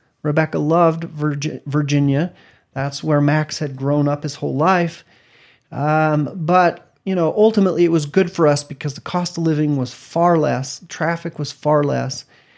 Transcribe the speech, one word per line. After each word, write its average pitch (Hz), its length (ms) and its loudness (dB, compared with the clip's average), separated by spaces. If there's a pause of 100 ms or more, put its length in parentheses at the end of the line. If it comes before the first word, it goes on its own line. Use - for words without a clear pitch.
(220)
Rebecca 156 360 0
loved 165 460 2
Virgi-, 147 640 -6
Virginia. 143 680 0 (420)
That's 135 280 -6
where 156 180 2
Max 151 380 0
had 139 180 -6
grown 143 300 0
up 147 160 -2
his 147 140 -8
whole 143 180 -6
life. 170 500 0 (680)
Um, 151 600 0
but, 175 580 0 (120)
you 190 100 -2
know, 165 220 0
ultimately 202 480 4
it 165 80 4
was 156 140 2
good 175 240 0
for 160 160 2
us 147 180 2
because 143 300 -10
the - 60 -18
cost 180 380 -6
of 170 60 -4
living 151 320 0
was 127 180 -4
far 170 440 0
less, 135 500 -2
traffic 165 500 -6
was 147 140 -8
far 151 300 2
less. 127 420 -4 (340)